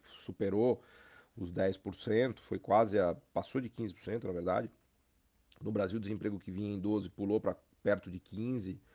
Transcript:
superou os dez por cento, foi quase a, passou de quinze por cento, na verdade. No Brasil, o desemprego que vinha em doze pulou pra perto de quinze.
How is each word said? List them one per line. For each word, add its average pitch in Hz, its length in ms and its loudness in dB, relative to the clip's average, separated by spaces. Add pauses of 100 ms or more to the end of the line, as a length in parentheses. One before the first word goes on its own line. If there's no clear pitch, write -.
superou 104 760 0 (560)
os 90 140 -6
dez 95 260 2
por 98 160 -6
cento, 117 480 0
foi - 160 -6
quase 104 400 4
a, 90 180 4 (160)
passou 98 300 -4
de 123 80 -8
quinze 107 240 -8
por - 80 -20
cento, 110 240 -6
na 92 80 -4
verdade. 90 380 -2 (920)
No 107 100 -4
Brasil, 101 260 0
o 110 40 -4
desemprego 101 380 -4
que - 100 -10
vinha 101 240 -4
em 101 60 -4
doze 101 280 0
pulou 101 320 0
pra 90 160 0 (280)
perto 98 280 2
de 90 80 -10
quinze. 107 600 -6 (160)